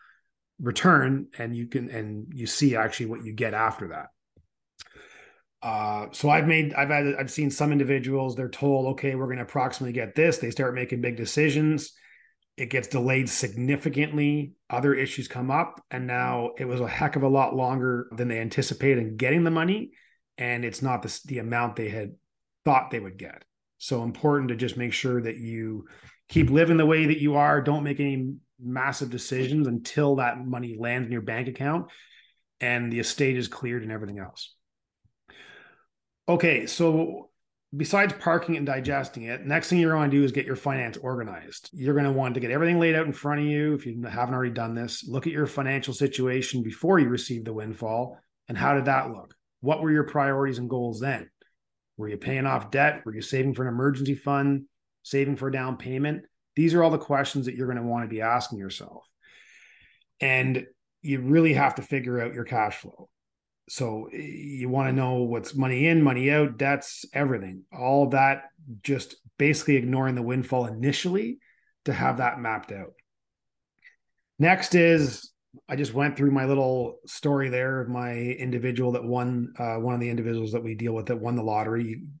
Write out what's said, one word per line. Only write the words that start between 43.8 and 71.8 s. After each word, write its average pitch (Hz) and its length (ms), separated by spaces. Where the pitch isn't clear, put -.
you 117 180
haven't 123 300
already 127 200
done 117 200
this. 117 320
Look 131 220
at 165 60
your 147 140
financial 135 460
situation 127 680
before 160 340
you 135 120
received 120 360
the 113 80
windfall, 110 640
and 110 100
how 139 160
did 135 120
that 131 260
look? - 240
What 156 220
were 156 100
your 151 140
priorities 139 540
and 123 100
goals 120 320
then? 127 280
Were 107 120
you 101 80
paying 131 280
off 127 260
debt? 147 340
Were 110 100
you 110 60
saving 131 320
for 127 120
an 123 80
emergency 135 420
fund, 139 500
saving 139 340
for 135 100
a 135 60
down 131 240
payment? 139 480
These 160 200
are 170 100
all 165 60
the 156 80
questions 139 480
that 123 100
you're 127 140
gonna 120 180
wanna 117 220
be 110 100
asking 113 400
yourself. - 460
And 131 460
you 135 200
really 156 320
have 143 220
to 135 60
figure 123 380
out 117 140
your 120 100
cash 110 320
flow. - 320
So 110 420
you 143 560
wanna 135 240
know 127 320
what's 117 320
money 131 320
in, 165 160
money 131 260
out, 147 280
debts, 139 560
everything. 110 580
All 135 380
that, 135 320
just - 320
basically 147 400
ignoring 131 380
the 123 60
windfall 127 440
initially 160 720